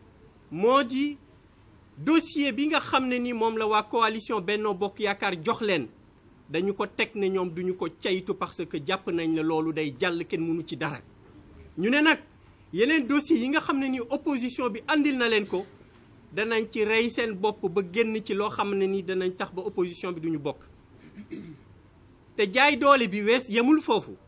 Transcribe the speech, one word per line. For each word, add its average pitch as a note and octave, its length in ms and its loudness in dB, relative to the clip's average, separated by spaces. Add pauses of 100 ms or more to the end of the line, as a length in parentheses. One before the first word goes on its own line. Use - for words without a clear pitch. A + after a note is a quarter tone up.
(520)
Moo A#3 320 4
di C#4 340 -4 (800)
dossier C#4+ 540 2
bi C4+ 160 0
nga D4+ 120 2
xam C4 280 0
ne B3 100 0
ni B3 160 -2
moom A3+ 240 0
la A3 100 0
waa G#3+ 160 2
coalition A3 580 0
Benno G#3 340 -2
Bokk G3 240 -4
Yaakaar G3+ 440 -2
jox A3 180 -2
leen, E3+ 260 0 (640)
dañu F3+ 240 0
ko G3+ 140 -4
teg G#3+ 280 -4
ne G3 140 0
ñoom F#3 200 0
duñu F3+ 260 -4
ko F3+ 120 -4 (120)
caytu F#3+ 360 -2
parce - 300 -8
que F3 200 -8
jàpp F#3 260 -2
nañ E3 220 0
ne D#3+ 80 0
loolu D#3+ 320 0
day D3+ 260 -4
jàll, F3 280 -2
kenn F3 180 -4
mënu E3 220 -2
ci D#3+ 100 -8
dara. C#3 220 -6 (760)
Ñu F#3 120 2
ne C#4+ 120 4
nag D#4 180 4 (540)
yeneen B3+ 340 2
dossier D4 300 2
yi A#3+ 120 0
nga D4+ 120 2
xam D4 180 -2
ne C4+ 80 0
ni C4 120 -2
opposition B3 680 -2
bi A3 180 -6
andil D4 300 4
na A#3+ 120 2
leen G#3+ 180 2
ko, F#3+ 180 -2 (680)
danañ A3 380 0
ci A3 140 0
rey A3+ 240 4
seen A#3 240 -2
bopp G3+ 360 -2
ba F3+ 120 0 (100)
génn A3 320 2
ci G#3+ 100 -4
loo G#3 160 0
xam G3+ 260 -2
ne G3 120 2
ni G3 160 -2
danañ F#3 340 -2
tax G3 160 -6
ba F#3+ 80 -6
opposition F3+ 500 -4
bi E3 100 -8
duñu D#3+ 180 -2
bokk. C#3 240 -6 (1700)
Te G#3+ 140 2
jaay C4+ 260 4
doole C4 320 6
bi G#3 120 -4
wees A3+ 280 2
yemul B3 320 4
foofu. G3 340 0 (120)